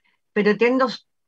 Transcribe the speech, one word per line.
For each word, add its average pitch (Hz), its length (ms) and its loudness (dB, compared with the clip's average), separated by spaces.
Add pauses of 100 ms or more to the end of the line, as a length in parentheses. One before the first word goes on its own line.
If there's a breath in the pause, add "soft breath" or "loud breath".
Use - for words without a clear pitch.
(340)
pretendo 226 540 0 (400)